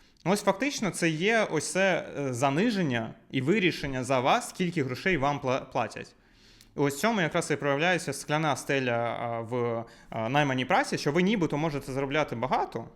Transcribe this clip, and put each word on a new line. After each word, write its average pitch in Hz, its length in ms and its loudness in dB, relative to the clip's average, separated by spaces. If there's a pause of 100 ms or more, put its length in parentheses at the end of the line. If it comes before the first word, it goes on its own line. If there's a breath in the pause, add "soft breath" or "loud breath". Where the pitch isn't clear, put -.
(240 loud breath)
Ось 202 180 2
фактично 233 480 0
це 165 180 0
є 190 420 2
ось 147 220 -2
це, 185 360 2 (100)
е, 139 160 -2
заниження 143 800 2 (160)
і 131 100 0
вирішення 139 640 2
за 131 160 2
вас, 175 280 2
скільки 165 340 -2
грошей 160 340 -2
вам 139 240 0
пла-, 131 320 -2
платять. 117 420 -6 (600 loud breath)
Ось 143 200 2
в 143 40 -8
цьому 220 220 2
якраз 165 300 0
і 151 60 2
проявляється 147 560 0
скляна 147 440 0
стеля, 120 640 0
а, 117 200 -4
в, 117 440 -2 (260 loud breath)
а, 113 180 -4
найманій 135 360 2
праці, 156 340 0
що 143 140 0
ви 170 100 2
нібито 180 360 2
можете 143 340 -4
заробляти 139 440 -2
багато 143 480 -2 (120)